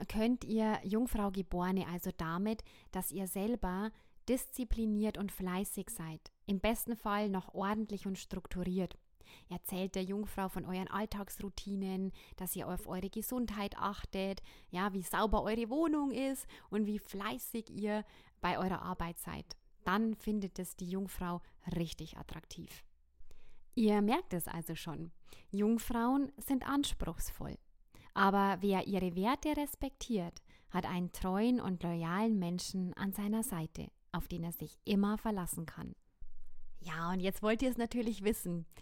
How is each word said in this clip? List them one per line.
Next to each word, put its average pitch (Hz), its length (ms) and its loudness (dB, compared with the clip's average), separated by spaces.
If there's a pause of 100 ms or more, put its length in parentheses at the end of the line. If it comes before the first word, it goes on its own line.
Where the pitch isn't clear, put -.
könnt 233 360 2
ihr 220 380 2
Jungfrau-Geborene 190 1080 2
also 175 280 -4
damit, 190 480 0 (260)
dass - 220 -4
ihr 190 140 -2
selber 202 640 0 (380)
diszipliniert 220 920 2
und 196 120 -2
fleißig 185 600 -2
seid. 160 420 -10 (140)
Im 196 140 2
besten 226 360 2
Fall 208 320 0
noch 190 240 -2
ordentlich 208 540 -2
und 190 120 -2
strukturiert. 185 800 -2 (540)
Erzählt 185 440 -4
der 190 100 0
Jungfrau 196 440 -2
von - 160 -4
euren 185 240 -2
Alltagsroutinen, 196 1200 -4 (240)
dass 185 200 -4
ihr 165 100 -4
auf 180 200 -4
eure 185 240 -4
Gesundheit 214 640 -2
achtet, 196 640 -2 (300)
ja, 190 240 0
wie 190 80 0
sauber 202 400 4
eure 226 260 0
Wohnung 294 420 4
ist 262 360 -2 (240)
und 208 160 2
wie 208 120 -2
fleißig 220 720 -6
ihr 208 360 -2 (360)
bei 175 180 2
eurer 185 240 0
Arbeit 170 360 -4
seid. 151 380 -10 (280)
Dann 220 300 2
findet 208 440 -2
es 185 180 -6
die 175 120 -6
Jungfrau 180 540 -4 (340)
richtig 160 400 -4
attraktiv. - 680 -12 (920)
Ihr 208 260 8
merkt 254 320 4
es 175 160 -2
also 165 260 -6
schon, 160 380 -8 (380)
Jungfrauen 233 880 4
sind 254 280 0
anspruchsvoll. - 920 0 (580)
Aber 196 460 8
wer 190 240 4
ihre 180 280 2
Werte 277 440 2
respektiert, 247 800 -2 (300)
hat 180 160 0
einen 180 260 0
treuen 214 480 4
und 180 220 -2
loyalen 175 560 2
Menschen 180 560 0
an 196 180 -2
seiner 208 300 0
Seite, 160 460 -4 (220)
auf 170 160 -2
den 170 160 -4
er 170 100 -4
sich - 340 -10
immer 202 320 4
verlassen 180 480 -2
kann. 131 280 -10 (840)
Ja, 165 320 -2
und 185 80 2
jetzt 190 220 0
wollt 220 180 4
ihr 262 80 6
es 233 80 2
natürlich 233 480 0
wissen, 170 400 0 (180)